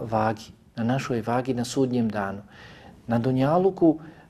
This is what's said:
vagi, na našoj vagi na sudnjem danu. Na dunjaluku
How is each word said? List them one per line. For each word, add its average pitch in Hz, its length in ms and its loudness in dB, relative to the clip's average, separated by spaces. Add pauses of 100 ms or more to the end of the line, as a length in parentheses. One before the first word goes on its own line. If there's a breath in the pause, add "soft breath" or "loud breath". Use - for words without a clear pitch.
vagi, 110 500 -2 (240)
na 117 80 -4
našoj 123 380 0
vagi 123 320 -2
na 120 120 -2
sudnjem 123 440 0
danu. 101 320 -4 (640 loud breath)
Na 117 120 0
dunjaluku 156 800 4 (300 loud breath)